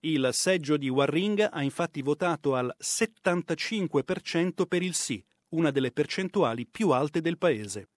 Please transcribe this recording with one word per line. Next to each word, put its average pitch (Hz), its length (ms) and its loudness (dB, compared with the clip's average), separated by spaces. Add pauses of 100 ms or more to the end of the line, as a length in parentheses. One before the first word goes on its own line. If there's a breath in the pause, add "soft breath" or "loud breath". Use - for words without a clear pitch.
Il 143 320 2
seggio 151 440 2
di 139 140 -2
Warringah 175 600 2
ha 151 120 -4
infatti 139 400 -4
votato 147 520 0
al 123 220 -2
settantacinque 175 1300 -2
per - 160 -4
cento 175 460 0
per 175 160 0
il 180 100 -4
sì, - 320 -4 (280)
una 165 180 2
delle 135 200 2
percentuali 147 800 0
più 196 200 0
alte 131 320 2
del 165 160 -2
paese. 107 580 -2